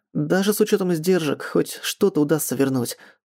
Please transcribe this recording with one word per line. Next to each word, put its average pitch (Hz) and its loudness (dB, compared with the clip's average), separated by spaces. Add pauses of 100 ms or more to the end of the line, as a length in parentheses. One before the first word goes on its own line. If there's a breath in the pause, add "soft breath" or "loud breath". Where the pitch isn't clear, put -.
(140)
Даже 180 0
с 202 -2
учетом 196 2
издержек 160 0
хоть - -2
что-то - 0
удастся 147 0
вернуть», 131 -2 (440 loud breath)